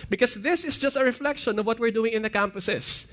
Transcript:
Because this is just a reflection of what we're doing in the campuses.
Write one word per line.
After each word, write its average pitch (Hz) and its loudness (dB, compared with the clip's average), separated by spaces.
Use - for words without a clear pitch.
Because 240 2
this 311 0
is 294 -4
just 269 0
a 262 4
reflection 254 0
of 208 0
what 226 0
we're 233 2
doing 226 2
in 220 0
the 220 -2
campuses. 202 -2